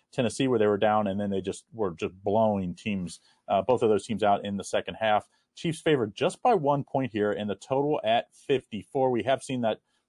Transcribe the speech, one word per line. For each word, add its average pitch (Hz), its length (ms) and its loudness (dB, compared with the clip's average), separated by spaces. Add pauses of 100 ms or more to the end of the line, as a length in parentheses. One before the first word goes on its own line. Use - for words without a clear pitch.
(140)
Tennessee 131 340 0
where 120 120 2
they 104 80 4
were 104 100 4
down, 107 300 2
and 98 120 -4
then 101 100 -2
they 98 120 -2
just 92 320 -8
were 107 180 -4
just 90 220 -6 (100)
blowing 101 500 0
teams, 92 460 -6 (300)
uh, 98 120 2
both 123 220 2
of 110 60 4
those 101 160 2
teams 104 180 -4
out 101 220 2
in 101 100 -6
the 101 80 -6
second 95 320 -6
half. 107 320 0 (280)
Chiefs 165 260 -6
favored 127 340 0
just 170 260 -2
by 247 120 4
one 143 320 0
point 131 260 -4
here, 104 220 0
and 104 160 -4
the 98 60 -2
total 143 500 -2
at 113 280 0
fifty-four. 127 800 -2
We 113 120 0
have 127 200 0
seen 127 180 -4
that 107 200 0 (280)